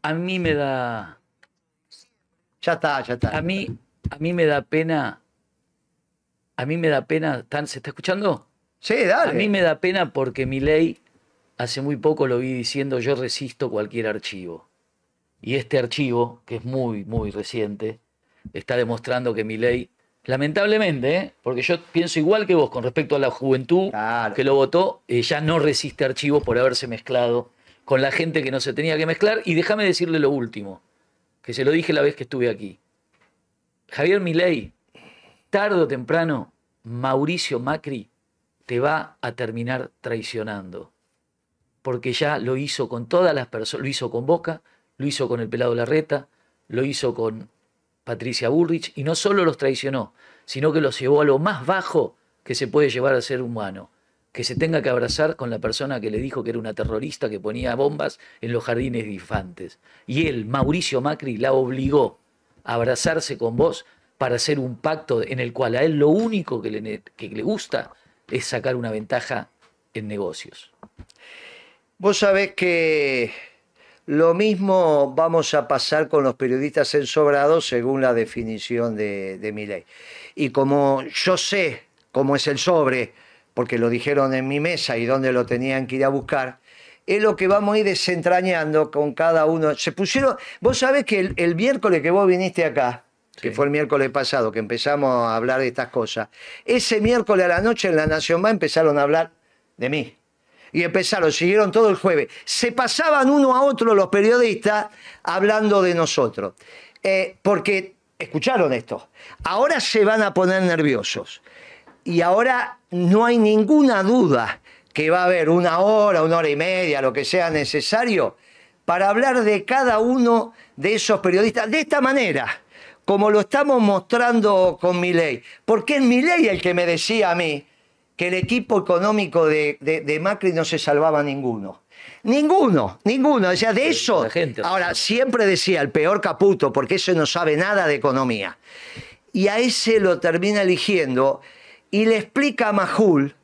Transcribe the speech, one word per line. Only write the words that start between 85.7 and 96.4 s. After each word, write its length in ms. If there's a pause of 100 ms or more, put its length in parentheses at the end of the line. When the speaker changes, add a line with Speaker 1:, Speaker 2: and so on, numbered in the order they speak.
Speaker 2:
que 80
ir 80
a 60
buscar, 500 (440)
es 160
lo 140
que 140
vamos 260
a 60
ir 60
desentrañando 1080
con 220
cada 320
uno. 280
Se 160
pusieron, 460 (240)
vos 180
sabés 260
que 140
el, 180
el 200
miércoles 440
que 120
vos 160
viniste 360
acá, 380 (400)
que 60
Speaker 3:
Sí. 80
Speaker 2:
fue 80
el 80
miércoles 380
pasado, 420
que 80
empezamos 500 (160)
a 80
hablar 240
de 80
estas 220
cosas, 400 (360)